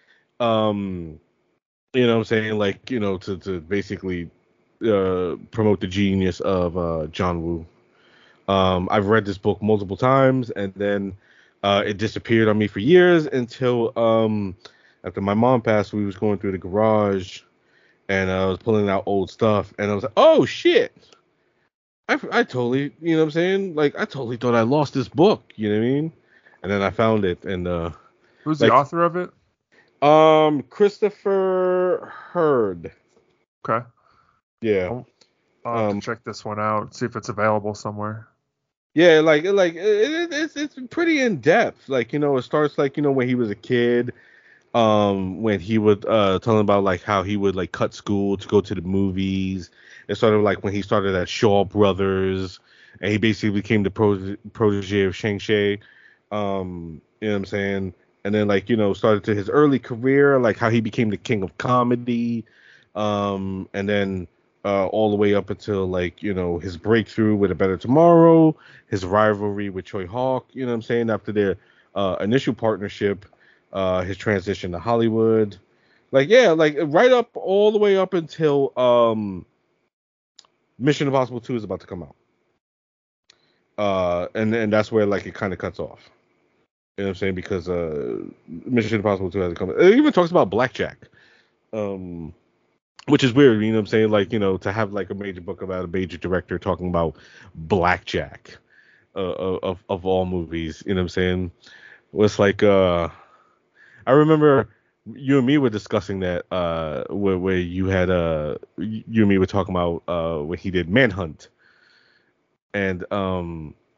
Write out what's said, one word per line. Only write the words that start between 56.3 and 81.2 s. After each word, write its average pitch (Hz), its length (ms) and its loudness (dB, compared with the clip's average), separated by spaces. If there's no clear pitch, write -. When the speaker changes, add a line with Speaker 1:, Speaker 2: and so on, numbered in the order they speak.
Speaker 1:
Um, 92 720 -6
you 107 80 -4
know 104 60 0
what 101 40 -2
I'm 98 60 -6
saying? 98 500 -4
And 104 100 -2
then, 104 140 2
like, 98 220 0
you 120 60 2
know, 101 180 0
started 104 300 0
to 110 100 0
his 101 160 -4
early 143 280 4
career, 135 600 2
like, 113 160 2
how 113 140 0
he 117 100 2
became 110 300 -2
the 98 80 -4
king 107 240 -4
of 90 160 -10
comedy, 120 880 -2
um, 101 800 -4
and 98 120 -4
then, 98 400 -2
uh, 98 240 0
all 107 220 0
the 104 60 0
way 101 180 2
up 98 140 -2
until, 98 380 -4
like, 90 380 -6
you 104 100 -4
know, 87 240 -4
his 90 180 -8
breakthrough 107 600 0
with 98 160 2
A - 20 -2
Better 95 220 0
Tomorrow, 165 800 6
his 95 160 -4
rivalry 101 680 0
with 92 140 -10
Choi 92 240 -10
Hawk, 127 440 -4
you 127 140 -8
know 120 60 -4
what - 20 -2
I'm 113 80 -6
saying, 117 260 0
after 104 220 -4
their, 101 260 0
uh, 95 240 -2
initial 120 340 0
partnership, 101 720 -4
uh, 92 300 -2
his 92 140 -8
transition 98 560 -4
to 87 80 -8
Hollywood. 113 760 0
Like, 135 180 4
yeah, 226 220 6
like, 160 300 2
right 175 320 4
up, 240 240 2
all 202 340 2
the 220 80 -2
way 202 180 2
up 185 160 -2
until, 151 640 0
um, 113 720 2
Mission 143 260 0
Impossible 127 340 -2